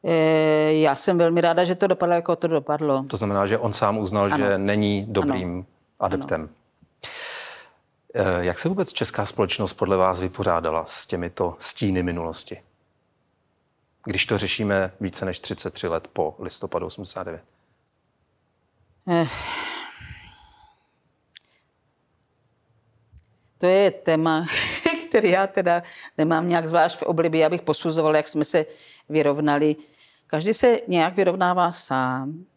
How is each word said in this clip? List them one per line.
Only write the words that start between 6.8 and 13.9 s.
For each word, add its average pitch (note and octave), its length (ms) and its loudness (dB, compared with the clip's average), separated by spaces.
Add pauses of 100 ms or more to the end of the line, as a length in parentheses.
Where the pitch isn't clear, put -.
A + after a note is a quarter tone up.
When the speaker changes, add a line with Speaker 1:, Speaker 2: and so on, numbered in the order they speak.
Speaker 2:
Eh, F2+ 300 0
jak F2 140 -2
se E3 100 -2
vůbec F#3+ 240 -2
česká - 340 -2
společnost G2 460 -2
podle F#2+ 240 0
vás F#2 240 2
vypořádala E2+ 680 -2
s - 200 -8
těmito F2 520 -4
stíny F#2 440 -2
minulosti? E2+ 600 -6 (1400)